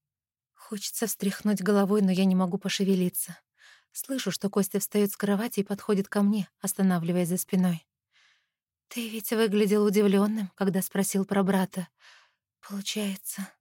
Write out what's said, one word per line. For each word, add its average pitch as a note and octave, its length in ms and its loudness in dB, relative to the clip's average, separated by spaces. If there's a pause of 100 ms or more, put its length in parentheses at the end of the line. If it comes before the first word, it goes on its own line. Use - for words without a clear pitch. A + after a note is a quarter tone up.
(540)
Хочется - 540 -8
встряхнуть G3 540 -2
головой, G3+ 380 4
но F#3 120 4
я F#3+ 140 2
не F#3 100 4
могу F#3 220 0
пошевелиться. F#3 800 -2 (540)
Слышу, - 400 -6
что G3 200 -4
Костя G3 280 -2
встает G3+ 320 0
с - 60 -12
кровати G3+ 440 -2
и G3+ 40 0
подходит G3+ 420 -2
ко G3+ 160 0
мне, G3+ 260 0 (120)
останавливаясь F3+ 680 0
за F3+ 80 -2
спиной. F3+ 480 0 (1040)
"Ты A3+ 220 -8
ведь A3 240 -6
выглядел G#3 520 2
удивленным, G#3 720 2
когда F#3+ 260 0
спросил G3 440 -2
про G3 180 0
брата. F#3 460 0 (800)
Получается, G3+ 800 -8 (120)